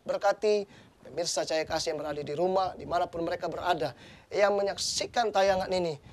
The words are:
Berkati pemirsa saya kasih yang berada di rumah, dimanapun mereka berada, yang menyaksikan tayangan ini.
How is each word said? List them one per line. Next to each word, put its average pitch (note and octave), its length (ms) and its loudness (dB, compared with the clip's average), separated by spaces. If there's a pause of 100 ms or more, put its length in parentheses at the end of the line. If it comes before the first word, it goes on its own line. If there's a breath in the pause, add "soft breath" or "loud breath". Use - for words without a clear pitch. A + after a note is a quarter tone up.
Berkati G3+ 560 2 (400 soft breath)
pemirsa D#3+ 400 -4
saya D#3+ 240 0
kasih D#3+ 240 -2
yang D3 80 -6
berada D3 160 -6
di D3 160 -6
rumah, F#3 400 2
dimanapun E3+ 480 -2
mereka E3+ 240 -4
berada, D#3+ 480 -2 (400 loud breath)
yang G3+ 240 4
menyaksikan G3+ 720 -2
tayangan G3 400 4
ini. F3 320 0 (120)